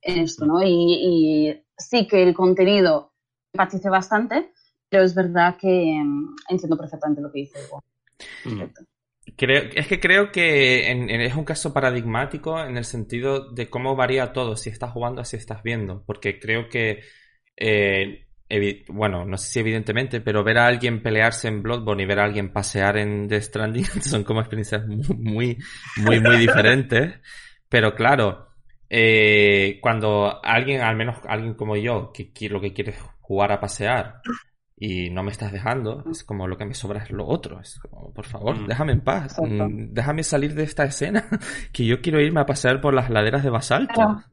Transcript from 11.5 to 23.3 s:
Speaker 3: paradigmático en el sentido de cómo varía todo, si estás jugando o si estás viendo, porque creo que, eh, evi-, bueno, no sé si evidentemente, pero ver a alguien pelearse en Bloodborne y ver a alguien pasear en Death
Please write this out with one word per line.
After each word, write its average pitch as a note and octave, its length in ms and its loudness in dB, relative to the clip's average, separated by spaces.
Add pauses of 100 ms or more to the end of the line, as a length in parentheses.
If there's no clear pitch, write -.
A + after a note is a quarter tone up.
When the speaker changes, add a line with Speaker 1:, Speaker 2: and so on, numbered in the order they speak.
Speaker 3:
paradigmático C3 920 -2
en B2+ 140 -8
el A#2+ 80 -6
sentido B2+ 680 -6
de A#2+ 180 -8
cómo C3 260 -4
varía B2+ 380 0
todo, A#2+ 220 -2
si - 120 -10
estás A#2 240 -10
jugando A#2+ 300 -6
o - 20 -8
si A#2+ 120 -12
estás G#2+ 260 -12
viendo, G#2 440 -6
porque - 320 -6
creo A2+ 300 -4
que, A2 320 -2 (560)
eh, G2 680 0 (240)
evi-, G2+ 380 -2
bueno, G2 360 -2
no F#2 140 -6
sé - 120 -10
si A#2+ 100 -2
evidentemente, A2 600 -2
pero G#2+ 240 0
ver A2+ 140 2
a A#2+ 80 6
alguien A#2+ 360 0
pelearse A2+ 460 0
en G#2+ 140 -6
Bloodborne G#2+ 400 -2
y F#2+ 40 -2
ver G2+ 140 0
a G#2 40 4
alguien G2+ 280 -4
pasear G2+ 460 0
en G#2 280 -2
Death G#2 180 -2